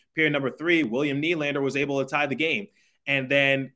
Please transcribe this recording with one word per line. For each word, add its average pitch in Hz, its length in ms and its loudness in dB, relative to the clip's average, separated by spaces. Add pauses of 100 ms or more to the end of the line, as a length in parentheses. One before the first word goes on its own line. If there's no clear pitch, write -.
(140)
period 156 180 2
number 139 180 0
three, 165 320 2
William 139 380 0
Nylander 147 420 -2
was 135 140 -2
able 139 260 0
to 135 60 -4
tie 147 180 0
the 135 80 -4
game. 131 340 -2 (380)
And 139 220 0
then 139 480 2